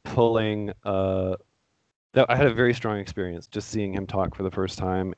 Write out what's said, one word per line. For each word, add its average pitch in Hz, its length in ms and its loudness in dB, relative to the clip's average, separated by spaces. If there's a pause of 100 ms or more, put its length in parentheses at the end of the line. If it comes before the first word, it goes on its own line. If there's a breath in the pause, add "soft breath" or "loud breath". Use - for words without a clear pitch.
pulling, 110 680 2 (100)
uh, 95 540 0 (760)
that 131 160 6
I 120 60 2
had 139 120 6
a 117 60 2
very 120 200 4
strong 110 240 -4
experience 92 480 -6
just - 240 -8
seeing 101 240 -4
him 98 140 -6
talk 95 260 -2
for - 80 -10
the 95 80 -2
first 92 300 -4
time, 92 380 -2